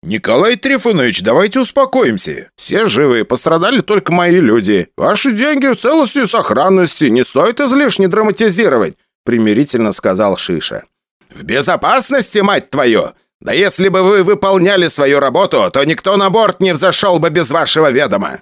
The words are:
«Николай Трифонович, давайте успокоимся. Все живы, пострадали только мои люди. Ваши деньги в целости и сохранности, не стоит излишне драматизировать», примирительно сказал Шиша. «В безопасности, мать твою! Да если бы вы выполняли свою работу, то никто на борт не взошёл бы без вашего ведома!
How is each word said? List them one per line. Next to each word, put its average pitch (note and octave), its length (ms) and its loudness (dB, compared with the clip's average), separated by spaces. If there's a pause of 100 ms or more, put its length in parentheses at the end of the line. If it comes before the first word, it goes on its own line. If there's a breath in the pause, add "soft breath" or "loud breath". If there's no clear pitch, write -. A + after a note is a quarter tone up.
«Николай A#2 540 0
Трифонович, G3+ 640 -2
давайте D#3+ 380 0
успокоимся. B3 960 -2
Все A3 320 -2
живы, A#2+ 360 2
пострадали E3 580 -2
только G3+ 300 -2
мои F3 280 2
люди. G#2+ 560 0
Ваши G#3 360 0
деньги C#4 340 -2
в B3+ 100 0
целости C#4 440 0
и A#3+ 60 0
сохранности, F3+ 800 0
не B2 160 2
стоит F3+ 380 0
излишне C4 480 0
драматизировать», G3 880 0 (280)
примирительно A2+ 680 0
сказал F#2+ 460 0
Шиша. - 460 -6 (500)
«В - 80 -18
безопасности, F3+ 960 -2
мать G3 320 0
твою! B2 400 0 (300)
Да - 120 -6
если F#3 360 0
бы F#3+ 140 0
вы G3 200 2
выполняли F#3+ 680 2
свою C#3+ 320 2
работу, C3+ 520 0
то C#3 120 0
никто D#3+ 320 -2
на G3 140 0
борт G#3 300 0
не F#3 120 2
взошёл F3 460 0
бы E3 100 0
без E3 220 -2
вашего D#3+ 400 2
ведома! G2 520 -2